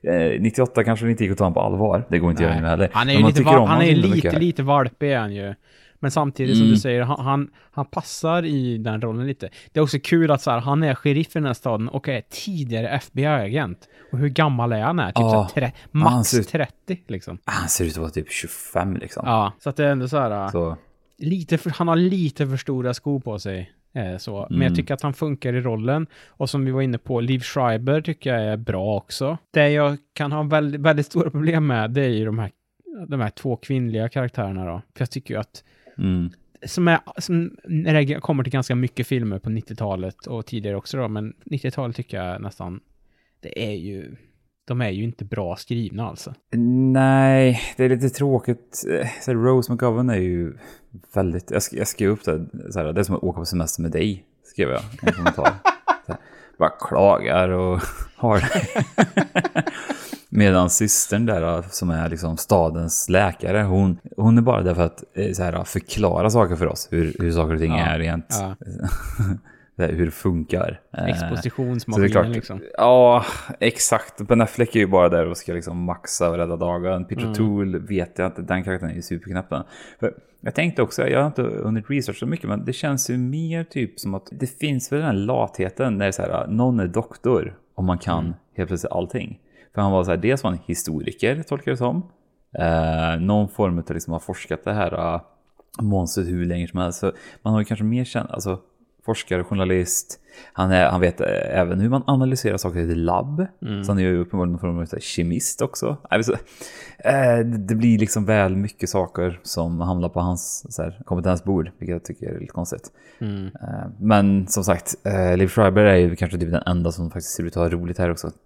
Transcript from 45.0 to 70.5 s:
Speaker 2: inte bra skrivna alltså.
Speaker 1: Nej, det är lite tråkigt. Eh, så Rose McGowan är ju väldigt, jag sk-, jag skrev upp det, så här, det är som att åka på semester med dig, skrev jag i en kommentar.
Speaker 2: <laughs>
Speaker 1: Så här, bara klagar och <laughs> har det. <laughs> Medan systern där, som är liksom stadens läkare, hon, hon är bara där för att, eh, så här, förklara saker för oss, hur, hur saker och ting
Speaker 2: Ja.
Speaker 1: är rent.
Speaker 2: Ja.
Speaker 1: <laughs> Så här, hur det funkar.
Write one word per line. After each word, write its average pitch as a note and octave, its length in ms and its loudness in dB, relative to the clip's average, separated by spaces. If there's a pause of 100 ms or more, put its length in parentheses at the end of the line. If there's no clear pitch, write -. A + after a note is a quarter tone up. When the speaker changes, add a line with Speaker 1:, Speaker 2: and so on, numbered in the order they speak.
Speaker 2:
inte A2+ 220 -8
bra F#2 300 -6
skrivna A2+ 520 -6
alltså. - 260 -12 (600)
Speaker 1:
Nej, C3+ 680 6 (180)
det C3 80 2
är B2+ 40 6
lite B2+ 200 2
tråkigt. C3 760 -2 (180)
Eh, B2 60 -4 (140)
så B2+ 120 -2
Rose B2+ 380 4
McGowan B2 380 0
är A2 80 2
ju F2 400 -2 (560)
väldigt, F#2 380 -2
jag - 80 0
sk-, - 180 -6
jag G#2 100 -2
skrev G2 220 0
upp G#2+ 160 -2
det, E2 200 -2 (260)
så G2 80 -4
här, D#2 140 -2
det F#2+ 80 0
är - 20 4
som F2+ 120 0
att - 80 -4
åka F2 160 -2
på E2+ 60 -6
semester E2+ 360 -2
med E2 100 -2
dig, F#2 340 -2 (180)
skrev E2 260 -2
jag B1+ 120 -2
i - 20 -10 (240)
en - 60 2
kommentar. - 360 2 (280)
Speaker 2:
<laughs> - 280 -2
Speaker 1:
Så - 60 -10
här, - 60 -8 (420)
bara D#2+ 100 4
klagar F2+ 800 4
och F#2 300 0 (200)
<laughs> - 160 -10
har A2 220 2
det. - 460 0 (260)
<laughs> - 540 -2 (640)
Medan F#2 400 6
systern G#2 560 2
där, E2+ 360 0
som F2+ 280 -4
är E2 200 0
liksom E2 280 -4
stadens E2 720 0
läkare, F#2 540 2
hon, F#2+ 340 2 (200)
hon A2+ 200 6
är A#2 40 8
bara A#2 220 4
där F2+ 100 2
för E2+ 120 2
att, - 180 -6 (100)
eh, G2 180 -2
så F#2 120 -4
här, F2 200 -2
förklara F#2 640 0
saker G#2 260 2
för E2 120 0
oss, - 240 -6
hur, E2 280 0
hur E2+ 120 0
saker E2 220 2
och D#2+ 60 0
ting D#2+ 120 0
Speaker 2:
Ja. D#2+ 140 2
Speaker 1:
är D#2+ 140 0
rent. E2 300 -4
Speaker 2:
Ja. G2 300 -6
Speaker 1:
<laughs> - 60 -16 (1120)
Så - 60 -4
här, D#2+ 100 0
hur E2 140 2
det E2 60 -2
funkar. F2 680 -2 (180)